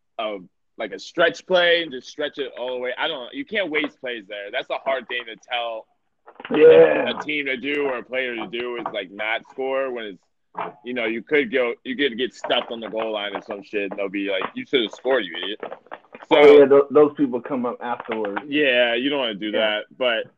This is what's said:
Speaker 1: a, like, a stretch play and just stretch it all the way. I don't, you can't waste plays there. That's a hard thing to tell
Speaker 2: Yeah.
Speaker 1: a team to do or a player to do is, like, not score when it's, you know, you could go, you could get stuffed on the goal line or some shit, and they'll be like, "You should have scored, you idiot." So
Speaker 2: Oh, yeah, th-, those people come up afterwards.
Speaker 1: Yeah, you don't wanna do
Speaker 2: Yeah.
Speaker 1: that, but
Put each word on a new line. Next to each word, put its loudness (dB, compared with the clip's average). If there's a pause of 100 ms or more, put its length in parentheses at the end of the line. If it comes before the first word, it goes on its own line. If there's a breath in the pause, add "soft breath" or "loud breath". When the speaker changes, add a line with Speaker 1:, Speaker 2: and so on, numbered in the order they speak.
(200)
Speaker 1:
a, -6 (400)
like, -8
a -10
stretch -2
play 2
and -12
just -12
stretch -10
it -6
all -8
the -6
way. -6
I -2
don't, -12
you -10
can't -4
waste -4
plays -10
there. -12
That's -6
a -4
hard -4
thing -8
to -16
tell -8 (640)
Speaker 2:
Yeah. 8
Speaker 1:
a -10
team -4
to -2
do -2
or -2
a -8
player -4
to -8
do -6
is, -8 (100)
like, -8
not -6
score -4
when -8
it's, -14 (600)
you -10
know, -4
you -4
could 0
go, 0 (100)
you -8
could -2
get -4
stuffed -4
on -10
the -12
goal -6
line -6
or -8
some -12
shit, -6
and -10
they'll -4
be -6
like, -2 (120)
"You -10
should 0
have -4
scored, -2
you -12
idiot." -10 (720)
So 6
Speaker 2:
Oh, 12
yeah, 10
th-, 8
those 6
people 0
come -6
up -6
afterwards. -6
Speaker 1:
Yeah, 2
you -2
don't -4
wanna -4
do -8
Speaker 2:
Yeah. -2
Speaker 1:
that, 0 (120)
but -2 (120)